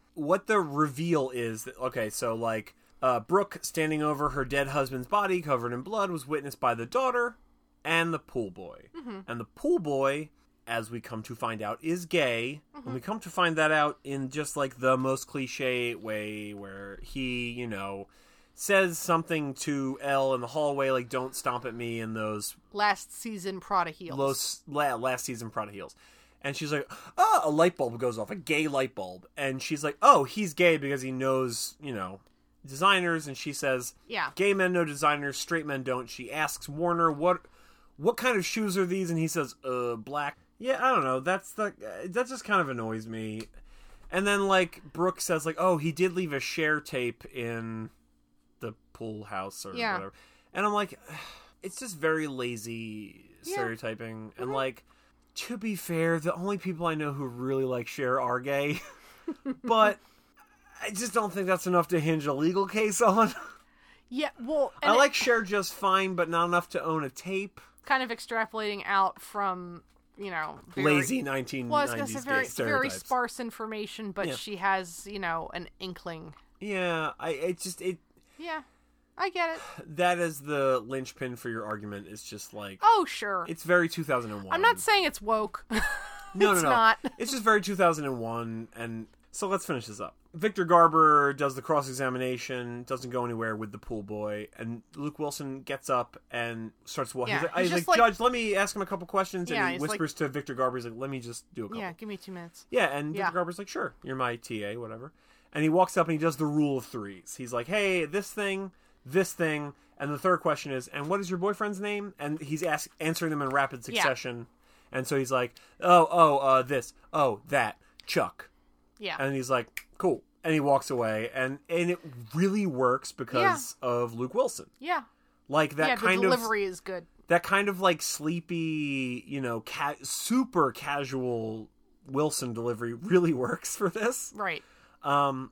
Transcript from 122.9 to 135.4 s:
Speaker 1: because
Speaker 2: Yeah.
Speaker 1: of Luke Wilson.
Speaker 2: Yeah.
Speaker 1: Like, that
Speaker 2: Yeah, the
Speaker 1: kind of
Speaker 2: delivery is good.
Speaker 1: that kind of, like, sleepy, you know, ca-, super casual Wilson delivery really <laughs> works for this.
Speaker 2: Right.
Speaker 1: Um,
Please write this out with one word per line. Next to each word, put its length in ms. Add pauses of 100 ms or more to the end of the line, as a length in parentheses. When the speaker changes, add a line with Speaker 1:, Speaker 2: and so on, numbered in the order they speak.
Speaker 1:
because 680
Speaker 2:
Yeah. 60
Speaker 1:
of 280
Luke 180
Wilson. 360 (100)
Speaker 2:
Yeah. 240 (440)
Speaker 1:
Like, 300
that 100
Speaker 2:
Yeah, 80
the 60
Speaker 1:
kind 160
of 140
Speaker 2:
delivery 340
is 160
good. 240 (220)
Speaker 1:
that 140
kind 280
of, 100
like, 220
sleepy, 1200
you 140
know, 220
ca-, 420
super 680
casual 960 (380)
Wilson 460
delivery 400
really 400
<laughs> 140
works 300
for 120
this. 460
Speaker 2:
Right. 260 (420)
Speaker 1:
Um, 480